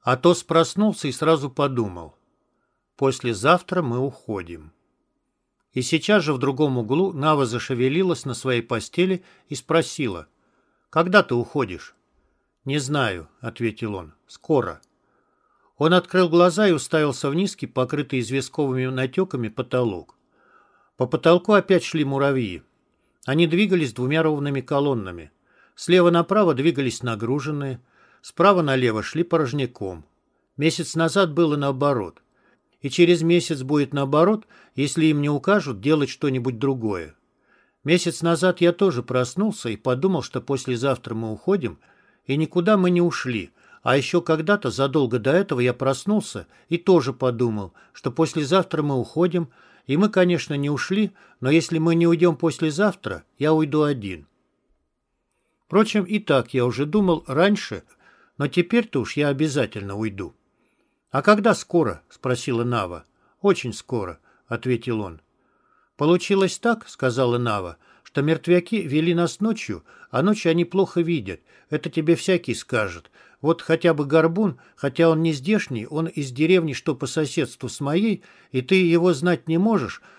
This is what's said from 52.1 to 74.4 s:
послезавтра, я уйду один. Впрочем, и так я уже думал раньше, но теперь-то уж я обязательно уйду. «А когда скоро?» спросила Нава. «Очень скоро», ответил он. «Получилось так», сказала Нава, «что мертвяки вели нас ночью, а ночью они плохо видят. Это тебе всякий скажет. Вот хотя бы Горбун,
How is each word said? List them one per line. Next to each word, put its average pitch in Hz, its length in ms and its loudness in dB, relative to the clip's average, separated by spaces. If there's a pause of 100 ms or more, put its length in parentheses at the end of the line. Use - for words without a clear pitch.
послезавтра, 160 880 -2 (140)
я 147 140 2
уйду 151 300 2
один. 101 440 -4 (1400)
Впрочем, 214 380 2
и 208 140 -2
так 139 360 0
я 123 100 2
уже 123 220 -2
думал 180 400 0
раньше, 160 560 0 (560)
но 143 80 -2
теперь-то 175 540 0
уж - 160 -6
я 147 120 0
обязательно 127 680 -4
уйду. 101 380 -8 (760)
«А 143 120 -2
когда 208 320 4
скоро?» 131 540 -2
спросила 123 560 -4
Нава. 98 400 -4 (360)
«Очень 165 320 0
скоро», 98 460 -8 (280)
ответил 117 540 -4
он. 87 200 -10 (760)
«Получилось 180 640 2
так», 226 300 -2
сказала 123 500 0
Нава, 104 380 -4 (260)
«что - 200 -4
мертвяки 175 540 0
вели 160 380 0
нас 170 260 -2
ночью, 214 440 -4 (260)
а 123 120 0
ночью 208 280 2
они 170 140 2
плохо 180 360 -2
видят. 135 400 -4 (300)
Это 151 200 -4
тебе 160 260 2
всякий 175 380 -2
скажет. 101 560 -6 (320)
Вот 160 180 0
хотя 165 320 2
бы 147 140 0
Горбун, 160 520 2 (180)